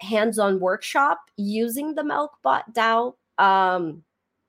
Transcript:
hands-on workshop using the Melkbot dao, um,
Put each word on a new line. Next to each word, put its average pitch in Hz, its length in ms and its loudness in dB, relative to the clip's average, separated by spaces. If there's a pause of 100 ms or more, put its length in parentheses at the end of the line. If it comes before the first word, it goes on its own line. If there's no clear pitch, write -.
hands-on 208 600 0
workshop 277 580 0 (180)
using 233 580 -4
the 302 80 -4
Melkbot 294 680 -2
dao, 233 420 0 (280)
um, 185 600 2 (460)